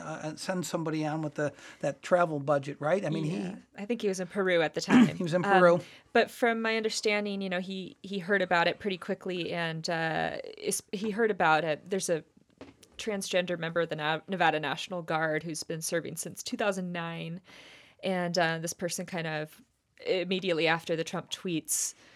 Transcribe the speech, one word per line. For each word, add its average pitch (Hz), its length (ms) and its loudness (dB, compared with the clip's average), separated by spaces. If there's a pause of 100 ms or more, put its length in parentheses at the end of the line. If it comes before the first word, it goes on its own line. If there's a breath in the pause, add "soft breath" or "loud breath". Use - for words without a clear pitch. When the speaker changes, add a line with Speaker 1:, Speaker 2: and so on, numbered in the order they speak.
Speaker 1:
uh, 156 340 -8
send 180 300 -4
somebody 156 400 -2
on 156 160 -2
with 151 140 -6
the, 147 180 -2 (260 loud breath)
that 143 220 -4
travel 170 380 4
budget, 143 400 0
right? 180 260 2
I 151 40 -2
mean, 156 160 0
Speaker 2:
Yeah. 185 300 -4 (220)
Speaker 1:
he 202 60 -8
Speaker 2:
I - 20 -10
think 226 160 -4
he 208 80 0
was 185 100 -2
in 180 80 -6
Peru 185 340 2
at 156 120 0
the 165 80 -2
time. 214 260 8
Speaker 1:
<clears throat> 156 80 -2
He 180 80 -4
was 160 100 -2
in 180 120 2
Speaker 2:
Um, 202 60 2
Speaker 1:
Peru. 175 280 8 (320 loud breath)
Speaker 2:
but 226 200 4
from 226 300 0
my 220 140 0
understanding, 208 640 0
you 196 100 -4
know, 180 120 -2
he, 190 400 -8
he 196 180 -6
heard 190 220 2
about 175 260 4
it - 120 -2
pretty 190 180 -4
quickly, 180 560 -6
and, 165 360 -4
uh, 160 480 0 (200)
is, - 240 -4 (100)
he 214 200 -4
heard 214 200 2
about 165 320 4
it. 160 260 -4
There's 190 200 -2
a 160 140 0 (760)
transgender 180 600 -2
member 165 240 -2
of 165 80 0
the 160 60 -6
Na-, 156 320 -2
Nevada 170 320 4
National 156 420 -4
Guard 160 420 0
who's 165 200 -6
been 160 180 -8
serving 165 360 -4
since - 260 -10
two - 140 -8
thousand 190 340 -2
nine, 165 480 -8 (640 loud breath)
and, 180 340 0
uh, 165 200 2
this 165 160 -6
person 175 320 -6
kind 165 220 -4
of 156 340 -6 (440)
immediately 175 600 2
after 165 300 2
the 160 80 0
Trump - 260 -8
tweets, - 640 -4 (220 loud breath)